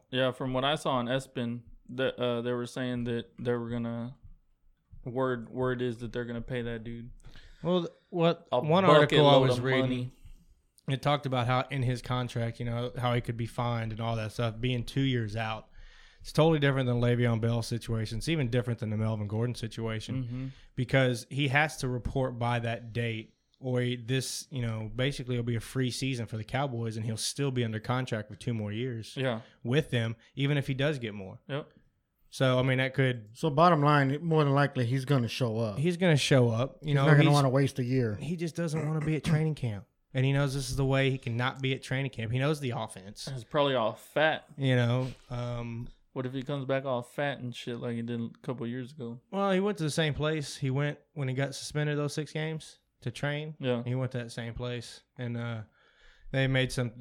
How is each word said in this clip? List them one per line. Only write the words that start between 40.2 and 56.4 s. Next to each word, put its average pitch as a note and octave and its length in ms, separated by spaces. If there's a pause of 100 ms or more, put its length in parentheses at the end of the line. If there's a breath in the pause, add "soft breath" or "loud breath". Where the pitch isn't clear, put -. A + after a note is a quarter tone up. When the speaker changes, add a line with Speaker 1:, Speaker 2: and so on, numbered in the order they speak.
Speaker 2:
he C#3 80
knows C#3 220
this B2 160
is B2 40
the C3+ 100
way C3+ 260
he C3+ 80
cannot B2+ 420
be C3+ 120
at C3+ 100
training C3+ 280
camp. A2+ 200
He B2+ 80
knows D3 200
the C3 120
offense. G#2+ 600
Speaker 1:
He's B2+ 120
probably C#3+ 320
all A2+ 180
fat. - 520 (120)
Speaker 2:
You C3+ 180
know, B2 320 (220)
um, A#2+ 580 (240)
Speaker 1:
What C3 140
if B2+ 80
he C3+ 100
comes C#3 220
back C3+ 200
all B2+ 160
fat C#3 380
and B2 160
shit A#2+ 240
like B2 160
he A#2 60
did A#2 200
a A2+ 80 (120)
couple A#2+ 260
years B2+ 260
ago? B2 260 (120)
Speaker 2:
Well, G3 200
he F#3 80
went G3+ 200
to D#3+ 40
the D3+ 60
same D#3 240
place D3+ 440
he C3+ 120
went C#3+ 280 (160)
when C#3 140
he C3 60
got C3+ 220
suspended D3 420
those D3 160
six D3+ 180
games D#3 480 (220)
to A#2+ 100
train. D3 480
Speaker 1:
Yeah. B2 240
Speaker 2:
He A#2+ 120
went B2+ 180
to A#2+ 60
that A#2 120
same A#2 220
place, B2 480 (160)
and, A#2+ 200
uh, A#2 240 (720 soft breath)
they C3+ 160